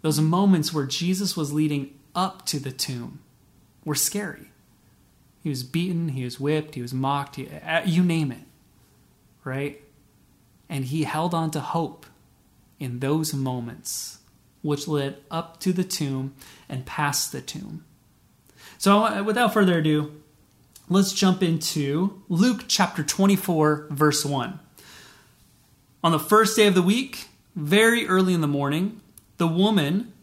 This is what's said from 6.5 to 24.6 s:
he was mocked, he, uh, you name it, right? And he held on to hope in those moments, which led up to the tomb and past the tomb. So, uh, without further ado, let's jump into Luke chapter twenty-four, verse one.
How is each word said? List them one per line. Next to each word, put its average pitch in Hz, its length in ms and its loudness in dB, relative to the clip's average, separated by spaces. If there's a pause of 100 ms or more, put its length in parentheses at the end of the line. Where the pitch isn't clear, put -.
he 123 80 -8
was 120 120 -8
mocked, 135 420 -2
he, 135 120 -12
uh, 160 360 -4
you 175 180 4
name 165 280 2
it, 117 120 -12 (1000)
right? 135 400 -6 (840)
And 139 180 -4
he 151 180 -2
held 165 300 -2
on 160 180 0
to 156 80 -4
hope - 440 -4 (760)
in 123 220 -8
those 151 340 0
moments, 127 840 -6 (440)
which 147 240 -2
led 143 300 -2 (140)
up - 300 -8
to 185 120 0
the 180 120 0
tomb 135 500 -4 (340)
and 131 180 -8
past - 460 -2
the 131 80 -8
tomb. - 440 -12 (960)
So, 202 260 6
uh, 208 180 0
without 220 320 2
further 185 240 4
ado, 151 420 0 (720)
let's 190 200 4
jump 190 280 2
into 160 880 0
Luke 202 380 0
chapter - 380 0
twenty-four, 160 840 2
verse 147 340 2
one. 127 340 -4 (1400)